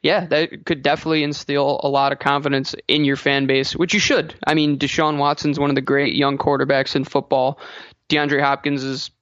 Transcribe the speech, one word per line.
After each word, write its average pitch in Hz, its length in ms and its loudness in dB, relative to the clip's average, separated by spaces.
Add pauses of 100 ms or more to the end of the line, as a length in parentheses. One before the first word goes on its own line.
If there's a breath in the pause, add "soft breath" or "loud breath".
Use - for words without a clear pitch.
yeah, 175 220 2
that 156 400 -2
could 143 180 -4
definitely 156 400 0
instill 143 580 -2
a 147 60 -2
lot 139 240 2
of 139 80 -4
confidence 143 560 0 (140)
in 151 160 4
your 139 100 2
fan 139 320 0
base, 135 260 0
which 175 200 0
you 208 80 2
should. - 340 0 (100)
I 151 80 2
mean, 147 260 2
Deshaun 151 380 0
Watson's 143 420 0
one 143 100 2
of 139 60 2
the 135 60 0
great 139 320 0
young 139 240 2
quarterbacks 135 580 0
in 135 100 2
football. 135 520 0 (520 loud breath)
DeAndre 147 320 2
Hopkins 139 420 0
is 135 280 -6 (100)